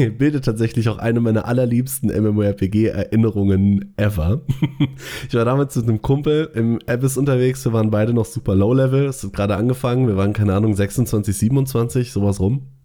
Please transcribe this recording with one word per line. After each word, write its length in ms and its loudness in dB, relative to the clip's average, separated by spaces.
bildet 260 0
tatsächlich 420 0
auch 120 -2
eine 200 0
meiner 280 2
allerliebsten 640 0
M 160 0
M 100 2
O 60 2
R 100 2
P 140 -2
G-Erinnerungen 1300 2
ever. 500 0
<laughs> 800 -4
Ich 60 -6
war 120 2
damals 300 0
mit 140 0
einem 140 0
Kumpel 500 0
im 320 0
Abyss 320 -2
unterwegs, 480 0
wir 80 0
waren 160 2
beide 240 2
noch 120 2
super 280 -4
Low-Level, 520 2
es 180 -6
hat 100 -10
gerade 220 0
angefangen, 520 0
wir 80 2
waren, 180 0
keine 200 2
Ahnung, 220 2
sechsundzwanzig, 600 -2
siebenundzwanzig, 760 0
sowas 280 -2
rum. 280 -2